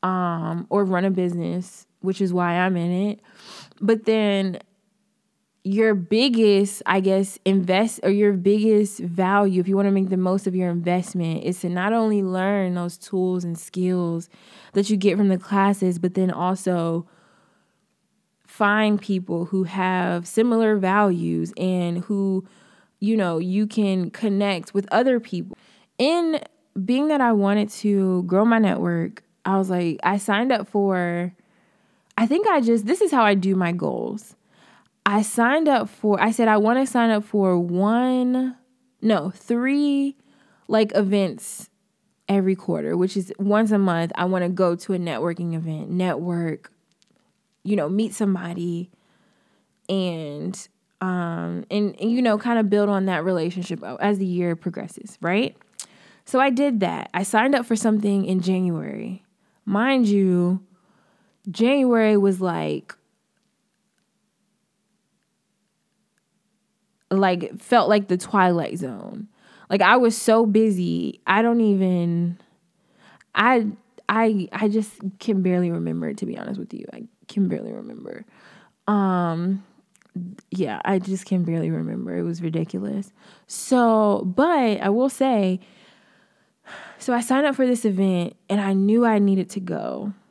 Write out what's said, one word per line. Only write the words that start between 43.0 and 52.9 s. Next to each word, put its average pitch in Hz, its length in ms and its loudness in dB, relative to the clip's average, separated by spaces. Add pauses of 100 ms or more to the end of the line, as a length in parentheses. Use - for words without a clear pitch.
is 185 240 -4
once 208 320 2
a 214 60 4
month. 170 380 2
I 175 100 -2
wanna 180 240 0
go 180 280 2
to 190 180 -6
a 180 40 -2
networking 170 560 -4
event, 160 360 -8
network, 170 840 -4 (920)
you 202 120 0
know, 160 140 -2
meet 202 240 -2
somebody. 175 760 -4 (1000)
And 165 760 -6 (340)
um, 175 680 -4
and, 208 300 -2
and, 220 100 -2
you 247 120 0
know, 214 160 2
kinda 233 260 0
build 208 240 2
on 190 180 0